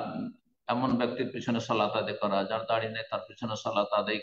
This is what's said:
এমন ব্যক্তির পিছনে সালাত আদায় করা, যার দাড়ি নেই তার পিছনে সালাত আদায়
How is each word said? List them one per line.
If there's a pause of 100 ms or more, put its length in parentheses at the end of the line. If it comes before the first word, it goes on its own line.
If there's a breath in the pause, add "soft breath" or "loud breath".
(680)
এমন
ব্যক্তির
পিছনে
সালাত
আদায়
করা,
যার
দাড়ি
নেই
তার
পিছনে
সালাত
আদায়